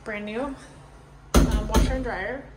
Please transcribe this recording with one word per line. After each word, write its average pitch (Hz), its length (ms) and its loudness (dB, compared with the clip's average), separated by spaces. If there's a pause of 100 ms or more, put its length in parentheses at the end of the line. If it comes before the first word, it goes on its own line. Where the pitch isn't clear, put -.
Brand 208 220 -10
new, 247 280 -6 (800)
um, - 340 4
washer 220 240 2
and 262 100 -2
dryer. 226 400 -6 (140)